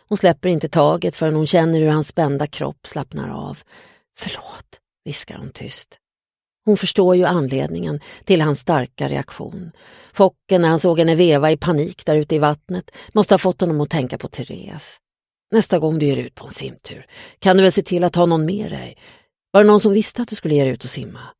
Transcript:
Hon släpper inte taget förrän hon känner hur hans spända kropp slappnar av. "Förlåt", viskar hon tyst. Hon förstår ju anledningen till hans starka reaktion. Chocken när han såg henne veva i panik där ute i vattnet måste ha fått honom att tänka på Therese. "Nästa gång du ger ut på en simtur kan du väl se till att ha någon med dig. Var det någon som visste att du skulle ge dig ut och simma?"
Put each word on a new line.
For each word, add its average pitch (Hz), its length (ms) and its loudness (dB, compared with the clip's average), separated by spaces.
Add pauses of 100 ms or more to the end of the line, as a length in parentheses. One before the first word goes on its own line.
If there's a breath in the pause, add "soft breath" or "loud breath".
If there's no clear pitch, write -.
Hon 208 100 -2
släpper 180 320 2
inte 160 200 -2
taget 165 460 0
förrän 156 200 -2
hon 156 120 0
känner 165 320 2
hur 156 80 2
hans 151 200 0
spända 147 400 -2
kropp - 400 -10
slappnar 143 420 -10
av. 139 300 -12 (580 soft breath)
"Förlåt", - 600 -16 (240)
viskar - 340 -12
hon 135 140 -16
tyst. - 480 -16 (640)
Hon 208 120 2
förstår 180 380 2
ju 180 100 4
anledningen 156 760 -4 (240 loud breath)
till 180 180 2
hans 151 180 0
starka 143 480 -4
reaktion. 143 640 -10 (420 soft breath)
Chocken 185 480 2
när 165 80 4
han 160 100 2
såg 170 200 2
henne 165 160 2
veva 156 360 4
i 151 60 0
panik 156 480 -2
där 156 100 0
ute 151 200 0
i 151 40 0
vattnet 151 520 -4 (220 loud breath)
måste 208 200 2
ha 185 60 4
fått 185 220 -2
honom 156 200 0
att 147 80 -2
tänka 135 280 -4
på - 100 -12
Therese. - 720 -14 (520)
"Nästa 202 280 2
gång 156 200 0
du 147 60 0
ger 135 120 0
ut 123 180 -10
på - 100 -20
en - 60 -18
simtur - 560 -12 (320 loud breath)
kan 190 180 4
du 190 60 8
väl 185 80 8
se 196 120 0
till 175 200 -2
att 175 120 0
ha 175 100 4
någon 160 200 2
med 190 260 -6
dig. 120 260 -14 (540 soft breath)
Var 208 120 6
det 208 40 8
någon 208 120 8
som 202 140 4
visste 220 280 -2
att 233 60 -6
du 214 80 -10
skulle 151 200 -2
ge 143 80 4
dig 131 100 0
ut - 100 -10
och - 60 -8
simma?" - 300 -10 (200)